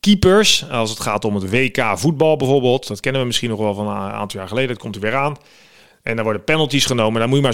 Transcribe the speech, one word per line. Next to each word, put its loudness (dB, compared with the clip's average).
keepers. 4
Als 0
het -8
gaat -2
om 0
het -2
W 2
K 0
voetbal 2
bijvoorbeeld. 2
Dat -10
kennen -2
we -2
misschien -2
nog -4
wel 0
van -4
een -6
aantal -8
jaar -10
geleden. -2
Dat -6
komt -10
er -8
weer -2
aan. -2
En -4
dan -2
worden -2
penalties -2
genomen. 0
Dan 0
moet 2
je 0
maar 2